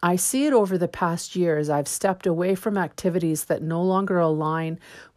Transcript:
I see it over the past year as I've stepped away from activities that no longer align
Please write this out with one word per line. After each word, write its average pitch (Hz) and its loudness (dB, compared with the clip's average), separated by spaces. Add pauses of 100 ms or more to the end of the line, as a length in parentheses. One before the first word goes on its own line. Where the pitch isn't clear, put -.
I 175 2
see 262 0
it 302 2
over 196 4
the 170 0
past 170 -4
year 170 2
as 151 0
I've 147 0
stepped - -2
away 180 2
from 202 -4
activities 170 -2
that - -2
no 165 -2
longer 190 2
align 160 0 (380)